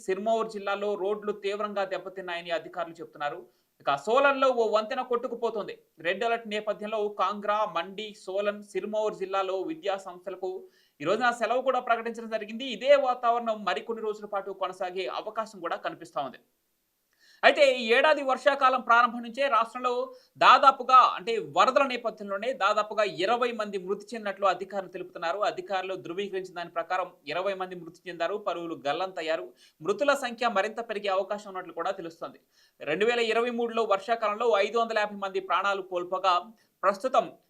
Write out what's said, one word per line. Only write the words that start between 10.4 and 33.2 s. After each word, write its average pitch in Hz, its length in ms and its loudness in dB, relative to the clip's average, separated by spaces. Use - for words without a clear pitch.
ఈ - 20 -8
రోజున 220 280 2
సెలవు 233 300 0
కూడా 254 180 0
ప్రకటించడం 226 500 -2
జరిగింది. 220 360 -6
ఇదే 254 300 4
వాతావరణం 233 680 0
మరికొన్ని 220 380 -4
రోజుల 208 220 -6
పాటు 196 260 -6
కొనసాగే 180 560 -6
అవకాశం 202 520 -8
కూడా 170 160 -4
కనిపిస్తా 165 460 -8
ఉంది. 131 160 -8
అయితే 269 320 6
ఈ 233 180 2
ఏడాది 294 300 6
వర్షాకాలం 262 580 2
ప్రారంభం 240 420 4
నుంచే 240 240 -2
రాష్ట్రంలో 247 640 0
దాదాపుగా, 254 580 8
అంటే 220 420 6
వరదల 254 260 6
నేపథ్యంలోనే 220 720 -4
దాదాపుగా 214 500 2
ఇరవై 208 480 0
మంది 208 260 -6
మృతి 196 380 -6
చెందినట్లు 196 300 -4
అధికారులు 190 440 -2
తెలుపుతున్నారు. 175 500 -6
అధికారులు 185 560 -4
ధృవీకరించిన 180 580 -8
దాని 170 160 -10
ప్రకారం 170 420 -4
ఇరవై 180 260 -2
మంది 185 220 -8
మృతి 170 340 -16
చెందారు, 170 260 -4
పలువురు 170 520 -6
గల్లంతయ్యారు. 175 640 -4
మృతుల 208 320 2
సంఖ్య 247 340 -2
మరింత 220 420 -2
పెరిగే 202 180 -6
అవకాశం 202 420 -2
ఉన్నట్లు 180 240 -12
కూడా 170 180 -2
తెలుస్తోంది. 165 480 -12
రెండు 160 240 0
వేల 240 140 2
ఇరవై 233 300 0